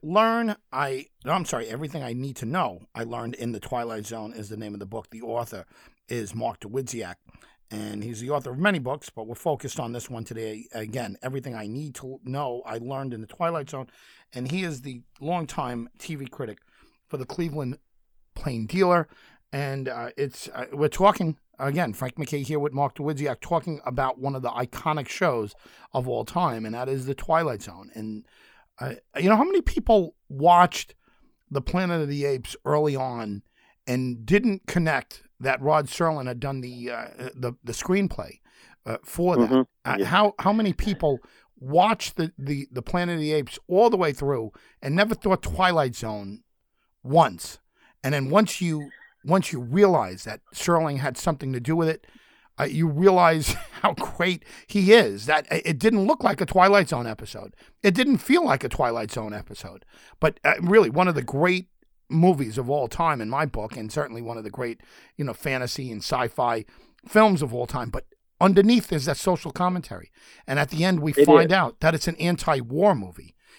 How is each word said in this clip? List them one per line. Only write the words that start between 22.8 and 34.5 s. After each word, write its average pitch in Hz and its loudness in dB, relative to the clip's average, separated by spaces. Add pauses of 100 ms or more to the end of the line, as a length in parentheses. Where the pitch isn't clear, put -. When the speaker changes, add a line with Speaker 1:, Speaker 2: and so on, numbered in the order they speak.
Speaker 1:
Dawidziak, 143 -4
talking 160 -4
about 131 -2
one 135 -4
of 131 -8
the 120 -4
iconic 127 -4
shows 120 -2 (360)
of 127 -2
all 117 -4
time, 123 -2
and 110 -8
that 127 -6
is 135 -4
The 135 -4
Twilight 160 -2
Zone. 92 -18
And, 220 -10 (540)
uh, 131 -8 (240)
you 175 2
know 214 8
how 254 4
many 381 2
people - 2 (160)
watched 170 4 (560)
the 143 -2
Planet 175 -2
of 147 -2
the 143 -4
Apes 135 -4
early 147 2
on 117 -6 (440)
and 123 -4
didn't 202 2